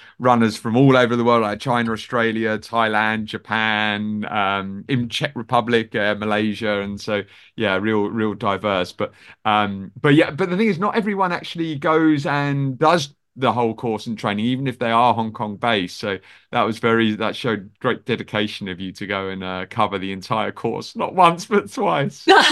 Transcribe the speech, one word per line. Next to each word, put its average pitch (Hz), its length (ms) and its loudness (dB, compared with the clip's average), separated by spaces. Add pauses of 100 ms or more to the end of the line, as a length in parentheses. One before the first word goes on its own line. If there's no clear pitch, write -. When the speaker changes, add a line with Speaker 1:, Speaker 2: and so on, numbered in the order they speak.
(180)
Speaker 1:
runners 117 380 4
from 113 220 -2
all 135 180 6
over 120 220 4
the 117 80 2
world, 120 160 4
like 104 180 -2
China, 120 320 -2
Australia, 110 680 -2
Thailand, 110 680 0
Japan, 107 1040 -2
um, 98 560 -2
in 123 220 -2
Czech - 260 -4
Republic, 117 580 0
uh, 104 220 0
Malaysia. 104 640 -2
And 101 220 -8
so, 101 220 -2 (340)
yeah, 101 180 2
real, 104 340 0
real 107 240 -2
diverse. 101 600 -2
But, - 180 -4 (320)
um, 101 480 0 (100)
but 147 140 6
yeah, - 160 4
but 175 180 -2
the 180 60 -2
thing 220 140 2
is, 160 100 -2
not 202 160 -2
everyone 196 380 -2
actually 165 420 -6
goes 156 500 2
and 143 540 -2
does 160 340 2 (260)
the 123 140 2
whole 117 200 2
course 113 340 -4
and 110 100 -6
training, 107 280 -2
even 131 220 -2
if 117 120 -6
they 117 120 0
are 120 220 6
Hong 110 180 -2
Kong 107 260 -6
based. 104 400 -2
So 101 220 -6 (320)
that 120 120 2
was 110 160 -2
very, 113 360 2
that 107 200 -4
showed 107 440 -4
great - 260 -4
dedication 107 600 -4
of 92 120 -8
you 92 140 -8
to 101 140 -12
go 98 220 -4
and, 95 140 -8
uh, 92 260 -6
cover 98 280 0
the 95 140 -6
entire 101 400 -4
course, 113 440 -6
not 175 200 -4
once, 175 300 4
but - 260 -2
twice. 160 600 -2
Speaker 2:
<laughs> 392 40 10 (160)